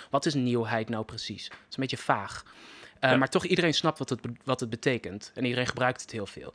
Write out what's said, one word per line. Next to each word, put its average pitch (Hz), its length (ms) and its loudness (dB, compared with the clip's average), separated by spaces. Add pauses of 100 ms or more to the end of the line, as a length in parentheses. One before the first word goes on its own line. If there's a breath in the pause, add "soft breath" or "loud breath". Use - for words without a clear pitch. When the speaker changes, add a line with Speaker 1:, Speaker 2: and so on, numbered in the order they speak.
Speaker 1:
wat 143 160 2
is 165 80 2
nieuwheid 117 560 0
nou 110 160 -2
precies? - 440 -10
Dat - 80 -18 (120)
is - 60 -18
een 135 60 -4
beetje 127 160 -2
vaag. - 460 -2 (560 loud breath)
Eh, 131 120 6
Speaker 2:
Ja. 127 60 8
Speaker 1:
maar 135 120 4
toch, - 160 2
iedereen 175 280 4
snapt - 260 0
wat 135 100 -4
het 120 120 -2
be-, 120 100 -8 (120)
wat 135 160 0
het 117 100 -4
betekent. 113 640 -2
En 131 80 -4
iedereen 123 240 0
gebruikt 123 340 0
het - 100 -16
heel 104 140 -6
veel. - 300 -14